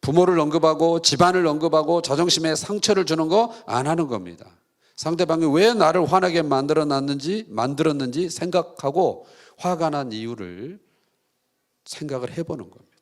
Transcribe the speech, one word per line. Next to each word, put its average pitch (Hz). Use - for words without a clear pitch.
부모를 175
언급하고 160
집안을 175
언급하고 156
자존심에 165
상처를 196
주는 160
거 226
안 127
하는 165
겁니다. 90
상대방이 165
왜 208
나를 170
화나게 175
만들어놨는지, 143
만들었는지 139
생각하고 165
화가 170
난 143
이유를 110
생각을 131
해보는 139
겁니다. -